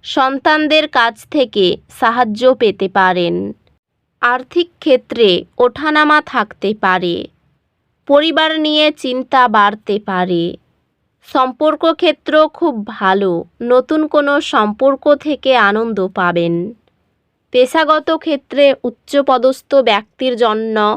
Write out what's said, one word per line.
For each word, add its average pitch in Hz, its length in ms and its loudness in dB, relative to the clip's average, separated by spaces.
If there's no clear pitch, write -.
সন্তানদের 302 800 0
কাছ 233 280 0
থেকে 226 360 0
সাহায্য 226 440 -2
পেতে 202 340 -2
পারেন। 180 460 0
আর্থিক 254 460 -2
ক্ষেত্রে 233 500 0
ওঠানামা 302 680 0
থাকতে 208 440 -6
পারে। 180 340 -2
পরিবার 311 520 2
নিয়ে 302 260 0
চিন্তা 254 500 -2
বাড়তে 208 480 0
পারে। 180 380 -2
সম্পর্ক 311 560 -2
ক্ষেত্র 302 400 0
খুব 320 200 -2
ভালো, 196 440 0
নতুন 254 440 2
কোনো 285 260 0
সম্পর্ক 262 580 0
থেকে 269 300 -2
আনন্দ 220 280 -2
পাবেন। 175 400 0
পেশাগত 302 640 2
ক্ষেত্রে 285 480 -2
উচ্চপদস্থ 262 880 -2
ব্যক্তির 226 500 -2
জন্য 220 420 -2